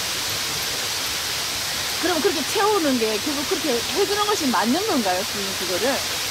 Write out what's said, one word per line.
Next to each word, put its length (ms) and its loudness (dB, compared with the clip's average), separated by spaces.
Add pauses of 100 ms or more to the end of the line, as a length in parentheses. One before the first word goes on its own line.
(2000)
그럼 180 2
그렇게 260 2
채우는 520 2
게 260 2
결국 240 -2
그렇게 240 0
해주는 540 0
것이 200 2
맞는 400 2
건가요, 380 2
선생님, 340 -4
그거를? 380 0 (340)